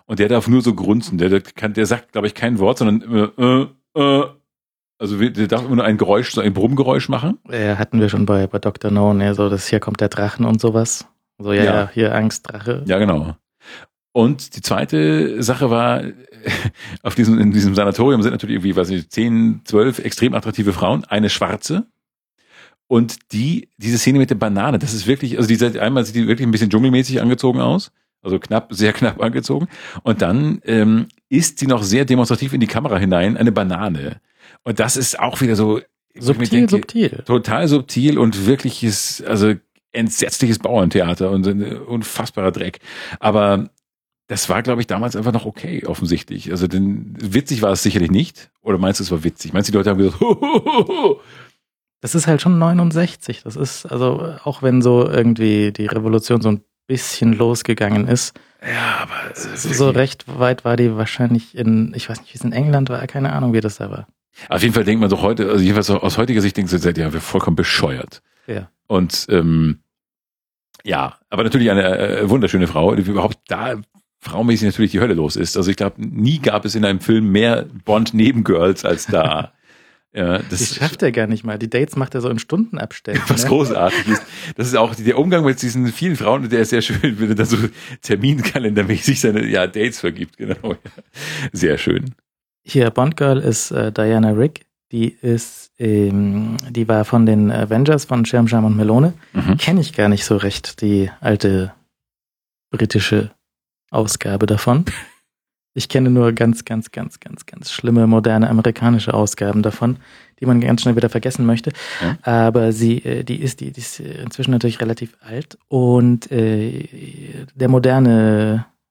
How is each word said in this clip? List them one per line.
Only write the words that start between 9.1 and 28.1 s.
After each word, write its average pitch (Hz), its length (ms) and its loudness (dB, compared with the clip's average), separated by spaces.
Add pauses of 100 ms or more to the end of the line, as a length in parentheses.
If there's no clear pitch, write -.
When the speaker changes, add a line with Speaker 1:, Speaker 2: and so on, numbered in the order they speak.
Speaker 2:
ne, 101 220 0
so 101 160 0
das 98 180 -4
„Hier 110 100 2
kommt 101 220 -6
der 104 80 0
Drachen“ 104 380 -2
und 110 120 2
sowas. 113 480 0 (300)
So, 101 160 -6
ja, 101 120 4
Speaker 1:
Ja. 101 100 2
Speaker 2:
ja, 101 180 0
hier 110 220 0
Angst, 110 360 -2
Drache. 107 360 -8
Speaker 1:
Ja, 95 120 2
genau. 85 380 0 (760)
Und 123 440 0
die 98 60 -14
zweite 156 800 0
Sache 127 260 0
war, 120 340 0 (520)
<laughs> - 480 -8
auf - 120 -6
diesem, 113 240 4
in 104 140 4
diesem 101 220 2
Sanatorium 104 480 2
sind 117 100 0
natürlich 113 220 -6
irgendwie, 95 200 -2
weiß 90 140 0
nicht, 90 240 -6
zehn, 113 540 0
zwölf 113 320 2
extrem 117 340 -2
attraktive 104 400 -2
Frauen, 90 320 -2
eine 104 240 0
Schwarze. 123 580 -4 (1000)
Und 117 460 0
die, 143 440 -4
diese 113 220 -2
Szene 131 200 4
mit 131 120 2
der 120 60 0
Banane, 107 420 0
das 110 160 -4
ist 104 120 -6
wirklich, 123 300 -2
also 120 100 0
die 113 100 4
sieht, 113 200 0
einmal 113 300 0
sieht 110 80 -12
die 117 120 0
wirklich 123 220 0
ein 113 40 4
bisschen 110 180 2
dschungelmäßig 127 500 2
angezogen 123 400 0
aus. 139 320 0 (300)